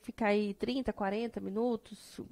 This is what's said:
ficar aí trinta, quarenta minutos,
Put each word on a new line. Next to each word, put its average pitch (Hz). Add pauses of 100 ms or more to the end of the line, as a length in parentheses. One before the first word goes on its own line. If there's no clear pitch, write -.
ficar -
aí 208
trinta, 247
quarenta 208
minutos, 214 (120)